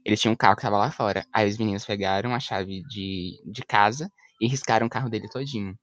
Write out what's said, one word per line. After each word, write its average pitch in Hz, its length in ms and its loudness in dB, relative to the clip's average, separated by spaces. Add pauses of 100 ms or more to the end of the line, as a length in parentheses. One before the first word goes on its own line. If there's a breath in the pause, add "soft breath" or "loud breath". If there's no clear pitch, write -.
Ele 107 100 4
tinha 107 160 2
um 110 40 2
carro 101 200 6
que - 60 -12
tava 104 160 0
lá 117 140 2
fora. 98 420 -2
Aí 107 160 4
os 104 80 -4
meninos 104 280 -2
pegaram 101 480 -2
a 120 60 -2
chave 95 440 -6
de, 95 500 -6 (120)
de 120 180 -12
casa 117 460 2 (300)
e 113 80 2
riscaram 117 400 2
o - 20 0
carro 120 200 -4
dele 107 180 -6
todinho. 117 560 -6